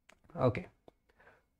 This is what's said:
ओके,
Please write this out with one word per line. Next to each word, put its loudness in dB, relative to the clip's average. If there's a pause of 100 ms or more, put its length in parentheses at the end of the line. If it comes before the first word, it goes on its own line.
(380)
ओके, 2 (960)